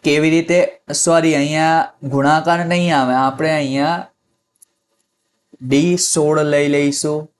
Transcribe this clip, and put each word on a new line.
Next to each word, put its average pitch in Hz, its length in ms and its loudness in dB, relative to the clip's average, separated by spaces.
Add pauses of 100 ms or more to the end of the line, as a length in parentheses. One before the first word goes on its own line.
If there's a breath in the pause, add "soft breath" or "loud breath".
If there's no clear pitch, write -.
કેવી 151 260 2
રીતે? 170 520 0 (120)
સોરી, 165 420 2
અહીંયા 156 580 0 (100)
ગુણાકાર 151 640 0
નહીં 175 300 0
આવે. 131 180 0
આપણે 135 380 0
અહીંયા 147 560 -2 (1500)
ડી 143 360 2
સોળ 156 420 0
લઈ 147 280 0
લઈશું. 147 600 -2 (120)